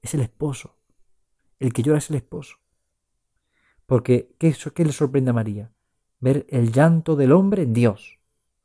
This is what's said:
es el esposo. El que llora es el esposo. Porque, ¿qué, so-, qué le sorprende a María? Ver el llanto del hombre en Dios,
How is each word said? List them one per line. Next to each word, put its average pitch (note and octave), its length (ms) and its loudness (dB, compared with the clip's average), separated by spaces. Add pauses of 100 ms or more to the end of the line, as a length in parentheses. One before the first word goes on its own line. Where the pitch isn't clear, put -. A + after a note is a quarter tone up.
es - 120 -12
el C#3+ 80 -2
esposo. - 540 -8 (840)
El B2+ 120 -2
que A#2 120 -4
llora D3+ 140 2
es - 120 -6
el D3+ 60 -4
esposo. - 400 -12 (1300)
Porque, B2 520 0
¿qué, D#3+ 140 2
so-, - 220 -10
qué E3+ 100 0
le D3+ 80 0
sorprende C3 380 -2
a A#2+ 40 0
María? G#2+ 380 -6 (460)
Ver C3 300 -2
el A#2 240 0
llanto D#3+ 420 2
del C#3 160 2
hombre F#3+ 320 4
en A#2+ 100 -2
Dios, A2+ 460 -2 (460)